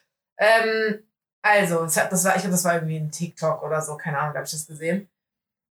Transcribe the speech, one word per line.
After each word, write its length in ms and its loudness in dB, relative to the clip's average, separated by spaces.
Ähm, 680 2
also, 440 4
es 120 0
hat, 140 2
das 140 2
war, 100 4
ich 60 0
glaub, 100 -2
das 120 2
war 120 2
irgendwie 220 -2
ein 140 -4
TikTok 520 -4
oder 180 -2
so, 160 -8
keine 220 -4
Ahnung, 140 -2
da 60 -6
hab 60 -8
ich 60 -10
das 160 -10
gesehen. 420 -4